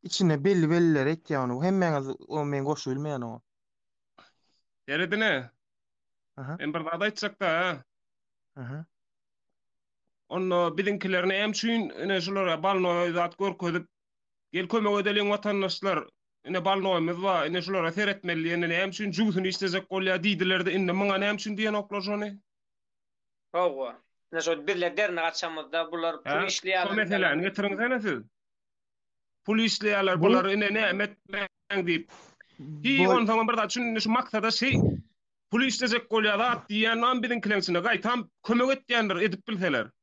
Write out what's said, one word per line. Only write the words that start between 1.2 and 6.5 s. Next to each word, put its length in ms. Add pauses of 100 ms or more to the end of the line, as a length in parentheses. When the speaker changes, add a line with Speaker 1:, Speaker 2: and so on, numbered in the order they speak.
Speaker 1:
ony. 120 (100)
Hemmeňiz 420 (200)
o 160
men 200
goşup 280
bilmeýän 320
o. 160 (1500)
Speaker 2:
Seredine. 640 (880)
Speaker 1:
Aha. 220